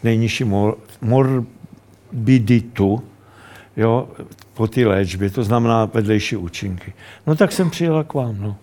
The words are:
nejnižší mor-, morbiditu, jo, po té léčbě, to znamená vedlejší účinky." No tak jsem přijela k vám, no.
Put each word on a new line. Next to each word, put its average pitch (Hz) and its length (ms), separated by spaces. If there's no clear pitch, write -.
nejnižší 113 420
mor-, 104 300
morbiditu, 120 2000
jo, 113 320
po 113 120
té 120 200
léčbě, 95 440
to 117 140
znamená 113 400
vedlejší 107 520
účinky." 90 560
No 156 100
tak 196 160
jsem 175 180
přijela 156 340
k 151 100
vám, 120 260
no. 104 220